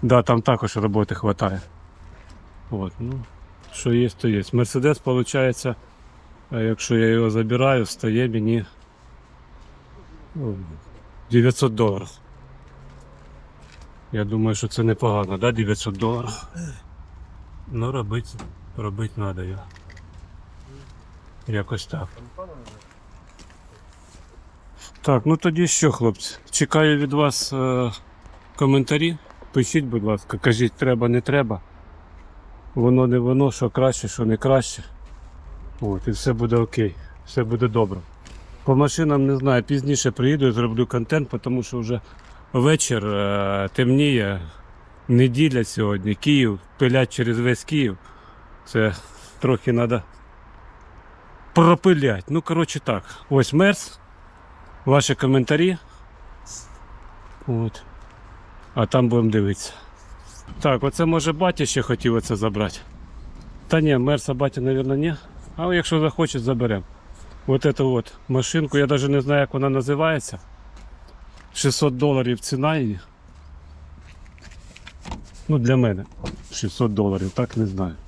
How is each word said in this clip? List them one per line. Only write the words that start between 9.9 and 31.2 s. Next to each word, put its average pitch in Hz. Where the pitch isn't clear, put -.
ну, 123
дев'ятсот 120
доларів. 98
Я 107
думаю, 110
що 117
це 117
непогано, 104
да, 117
дев'ятсот 107
доларів? 113
Ну, 120
робити, 117
робити 107
треба 95
його. 95
Якось 104
так. -
Так, 131
ну 156
тоді 170
що, 151
хлопці? -
Чекаю 151
від 143
вас, 143
е, 127
коментарі. 147
Пишіть, 139
будь 113
ласка, 107
кажіть, 120
треба, 123
не 120